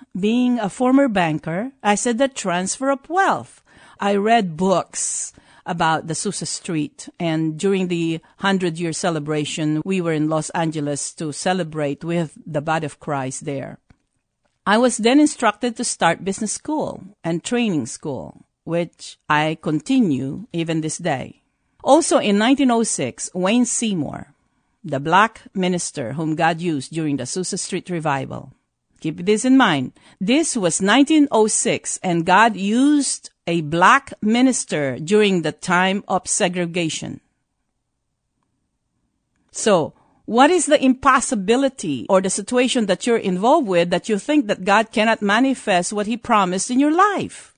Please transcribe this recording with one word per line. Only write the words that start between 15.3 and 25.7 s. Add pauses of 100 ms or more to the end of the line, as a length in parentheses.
to
start
business
school
and
training
school, (200)
which (100)
I
continue
even
this
day. (400)
Also
in
nineteen
oh
six,
Wayne
Seymour, (500)
the
black
minister